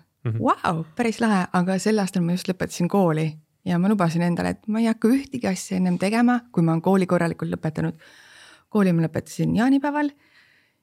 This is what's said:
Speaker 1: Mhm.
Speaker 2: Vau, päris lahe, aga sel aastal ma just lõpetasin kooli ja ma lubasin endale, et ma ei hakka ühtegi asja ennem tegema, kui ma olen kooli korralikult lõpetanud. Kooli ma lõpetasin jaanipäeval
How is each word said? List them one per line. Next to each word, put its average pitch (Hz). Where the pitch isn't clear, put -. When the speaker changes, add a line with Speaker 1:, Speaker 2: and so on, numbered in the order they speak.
Speaker 1:
Mhm. 117
Speaker 2:
Vau, 196
päris 233
lahe, 208
aga 185
sel 214
aastal 190
ma 170
just 180
lõpetasin 175
kooli 165
ja 175
ma 185
lubasin 175
endale, 175
et -
ma 214
ei 226
hakka 226
ühtegi 254
asja 190
ennem 180
tegema, 240
kui 170
ma 165
olen 165
kooli 185
korralikult 170
lõpetanud. 160
Kooli 190
ma 165
lõpetasin 160
jaanipäeval 285